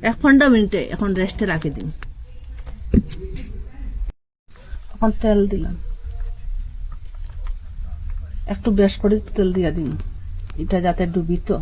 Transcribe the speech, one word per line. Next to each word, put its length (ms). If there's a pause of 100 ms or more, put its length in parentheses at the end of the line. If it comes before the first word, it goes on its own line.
(100)
এক 120
পনেরো 320
মিনিটে 260 (140)
এখন 160 (100)
রেস্টে 320
রাখি 240
দিন। 120 (3000)
এখন 160 (120)
তেল 180 (120)
দিলাম, 240 (2750)
একটু 140 (120)
বেশ 120 (100)
করে 140 (200)
তেল 200
দিয়া 220
দিন, 120 (720)
এটা 240
যাতে 180 (100)
ডুবি 240 (100)
তো। 140